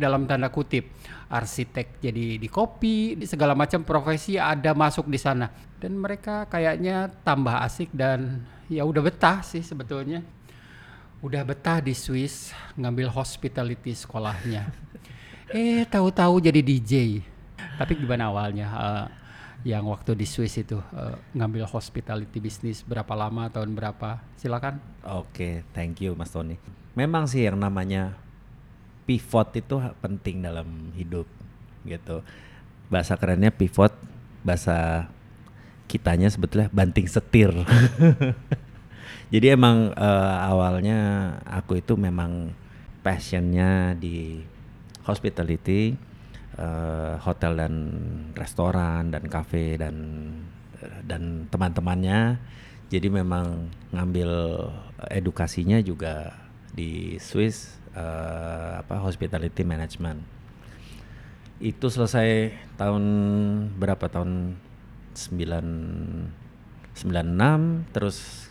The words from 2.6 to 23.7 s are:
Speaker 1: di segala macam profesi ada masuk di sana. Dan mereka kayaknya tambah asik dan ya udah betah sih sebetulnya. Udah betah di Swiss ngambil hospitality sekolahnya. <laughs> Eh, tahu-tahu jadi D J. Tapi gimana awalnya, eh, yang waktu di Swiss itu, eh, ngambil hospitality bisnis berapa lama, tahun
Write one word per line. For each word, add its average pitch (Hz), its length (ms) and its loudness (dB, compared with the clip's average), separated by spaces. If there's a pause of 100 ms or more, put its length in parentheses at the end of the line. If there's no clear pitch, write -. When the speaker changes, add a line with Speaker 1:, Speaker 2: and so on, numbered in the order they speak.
Speaker 1:
di 160 80 -8
segala 143 320 2
macam 147 240 2
profesi 156 560 0
ada 147 400 2
masuk 151 320 2
di 135 80 0
sana. 127 320 0 (320)
Dan 185 160 -6
mereka 202 480 -4
kayaknya 180 640 0 (160)
tambah 135 400 2
asik 165 240 -4
dan 131 560 -2 (240)
ya 151 160 0
udah 156 160 2
betah 175 400 4
sih 165 240 -8
sebetulnya. 139 560 -6 (1040)
Udah 139 160 -2
betah 151 400 0
di 131 160 -2
Swiss 135 560 -6 (240)
ngambil 123 360 -2
hospitality 123 800 -4
sekolahnya. 107 760 -6
<laughs> - 40 -8 (800)
Eh, 233 320 2
tahu-tahu 185 560 6
jadi 151 240 6
D 131 160 4
J. 110 120 0 (840)
Tapi 143 160 -2
gimana 120 400 0
awalnya, 104 400 -2
eh, 104 320 -2 (640)
yang 104 160 0
waktu 107 320 -2
di 107 80 -2
Swiss 113 320 -4
itu, 104 240 -4 (160)
eh, - 160 -6 (240)
ngambil 110 320 -2
hospitality 110 720 -8
bisnis 110 400 -6
berapa 113 320 -6
lama, 110 400 -4
tahun 107 240 -4